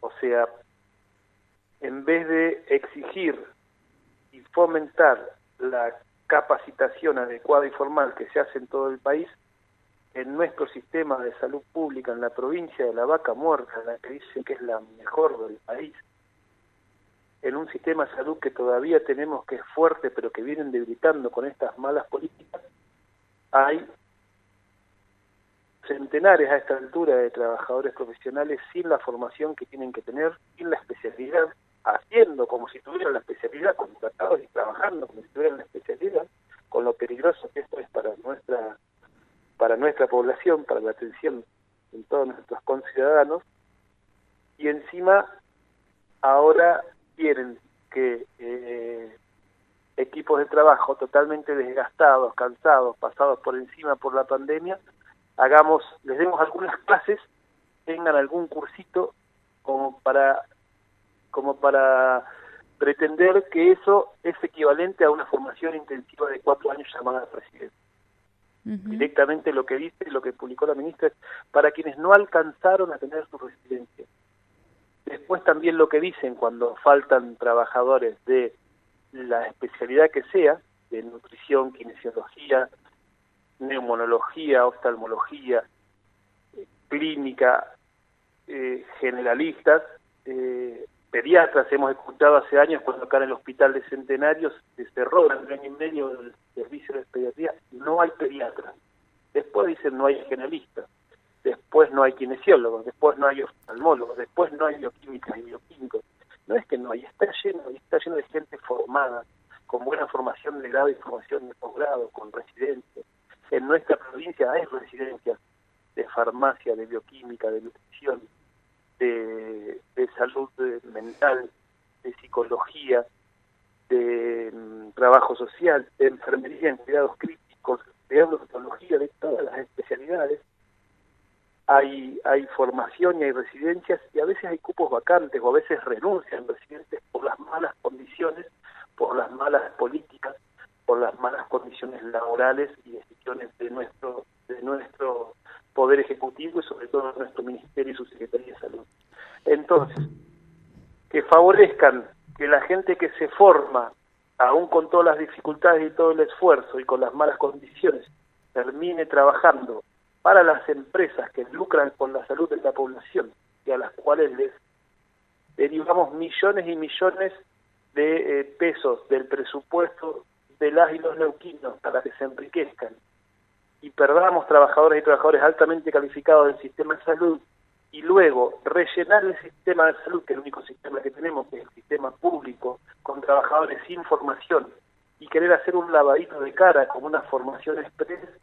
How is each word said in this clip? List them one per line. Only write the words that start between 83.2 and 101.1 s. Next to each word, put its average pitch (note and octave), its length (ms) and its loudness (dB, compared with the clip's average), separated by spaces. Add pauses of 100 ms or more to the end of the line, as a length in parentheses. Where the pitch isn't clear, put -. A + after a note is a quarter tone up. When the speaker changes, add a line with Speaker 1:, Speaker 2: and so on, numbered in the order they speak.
Speaker 1:
neumonología, B2 1080 -2
oftalmología, A2+ 960 -4 (920)
eh, - 100 -18 (220)
clínica, C#3+ 840 0 (720)
eh, B2+ 380 -8 (160)
generalistas, C3 800 2 (440)
eh, B2 580 -8 (260)
pediatras. C#3 640 4
Hemos C3+ 200 0
escuchado D3 440 4
hace C#3+ 220 4
años D3 240 4
cuando C3 240 -8
acá C#3+ 100 0
en C3+ 80 2
el C3 80 -6
hospital C3+ 400 2
de C3 160 -4
Centenarios C#3+ 640 -2 (240)
se B2 140 -14
cerró B2+ 320 2
durante C#3 240 2
un C3+ 120 -10
año C#3 80 -14
y C#3 120 -16
medio D3 420 -8
el A#2+ 140 -18 (200)
servicio C#3 400 -12
de C3+ 120 -8
pediatría. B2+ 480 -8 (180)
No D#3 300 -2
hay E3 160 0
pediatras. - 560 -10 (580)
Después F#3 360 0
dicen D3+ 280 -4
no C3+ 80 -4
hay C#3 240 2
generalistas. C3+ 560 -10 (580)